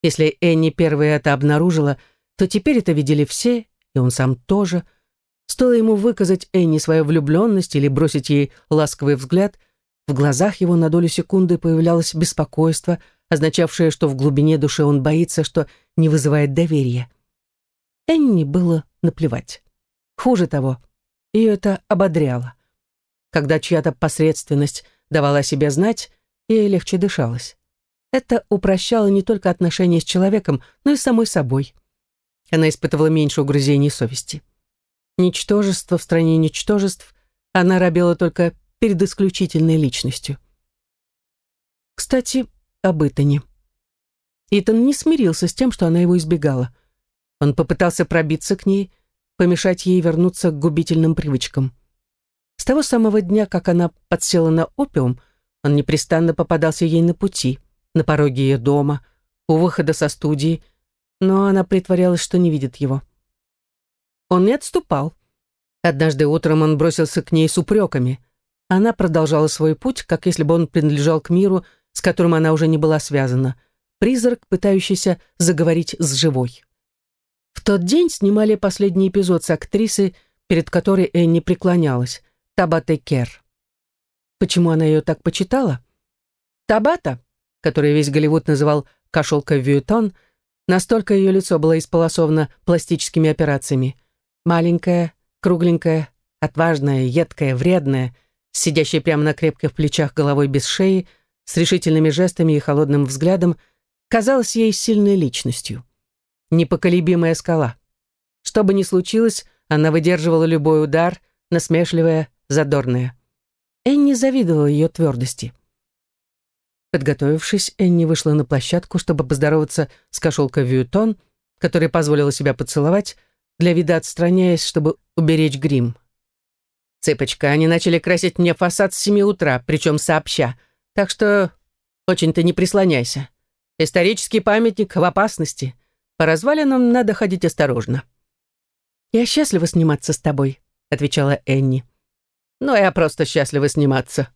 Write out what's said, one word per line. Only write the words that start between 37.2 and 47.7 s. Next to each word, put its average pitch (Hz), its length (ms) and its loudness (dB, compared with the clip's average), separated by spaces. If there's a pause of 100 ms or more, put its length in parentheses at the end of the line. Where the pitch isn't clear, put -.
она 185 260 4
робела 175 360 2
только 170 380 -2 (260)
перед 202 220 0
исключительной 170 760 0
личностью. 139 600 -4 (1600)
Кстати, 254 500 -4 (380)
об 160 200 0
Итане. 143 380 0 (1120)
Итан 220 340 2
не 285 80 2
смирился 240 540 0
с - 60 -4
тем, 254 180 0
что - 160 -2
она 165 120 2
его 180 180 2
избегала. 147 580 -2 (640)
Он 143 160 0
попытался 170 500 0